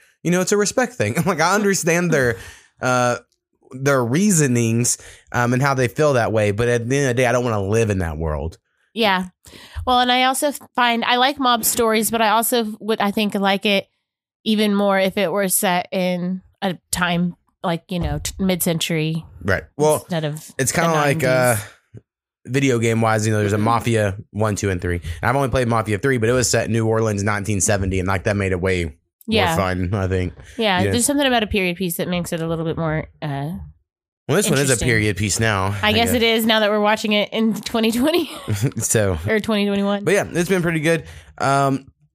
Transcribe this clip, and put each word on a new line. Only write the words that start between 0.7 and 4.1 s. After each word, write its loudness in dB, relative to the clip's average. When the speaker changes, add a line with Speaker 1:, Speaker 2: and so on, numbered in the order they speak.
Speaker 1:
thing. -2
<laughs> 0
I'm -2
like, 0
I 4
understand 0
their, 2
uh, 0
their 2
reasonings, 2